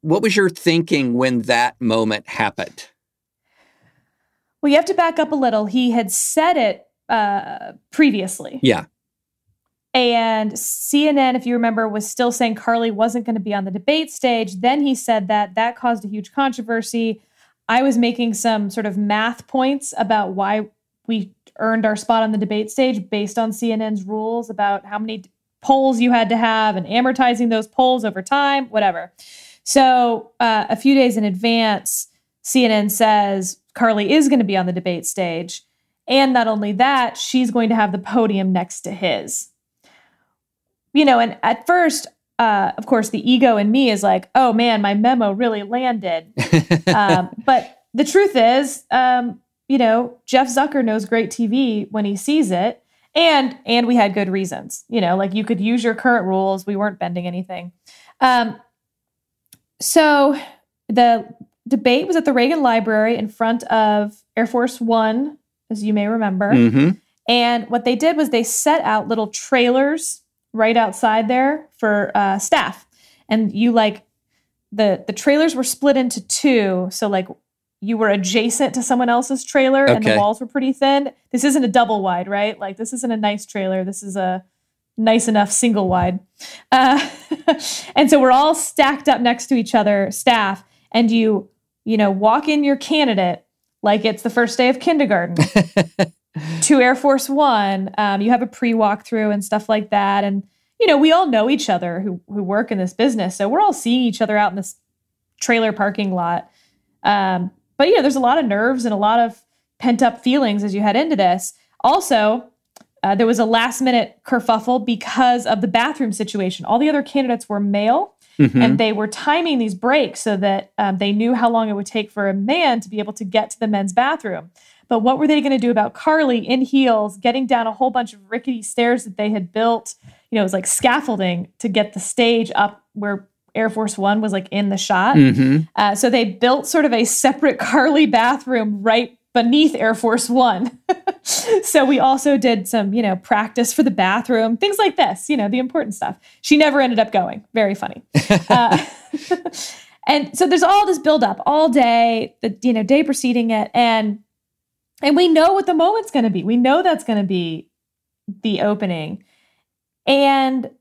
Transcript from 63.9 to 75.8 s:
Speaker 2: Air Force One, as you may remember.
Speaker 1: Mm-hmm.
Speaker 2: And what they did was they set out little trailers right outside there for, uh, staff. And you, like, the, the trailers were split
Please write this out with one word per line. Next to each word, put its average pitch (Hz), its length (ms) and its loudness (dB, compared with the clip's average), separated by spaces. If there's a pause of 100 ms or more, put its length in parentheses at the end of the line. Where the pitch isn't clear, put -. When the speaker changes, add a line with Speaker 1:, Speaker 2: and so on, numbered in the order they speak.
Speaker 2:
Air 226 120 0
Force 247 340 -2
One, 226 560 -2 (320)
as 208 140 -8
you 214 100 -2
may 208 140 -2
remember. 208 440 -2
Speaker 1:
Mm-hmm. 127 380 4 (380)
Speaker 2:
And 240 420 0
what 240 160 -2
they 247 100 0
did 311 220 0
was 294 120 0
they 233 140 0
set 294 380 0
out 214 260 -2
little 220 200 -2
trailers 262 920 0 (300)
right 226 240 2
outside 220 520 0
there 269 400 0 (100)
for, 208 380 0
uh, 196 240 0
staff. - 480 -2 (400)
And 220 260 0
you, 233 180 2
like, 214 320 0 (680)
the, 202 340 0
the - 80 -8
trailers 294 420 2
were 254 80 -2
split 277 320 0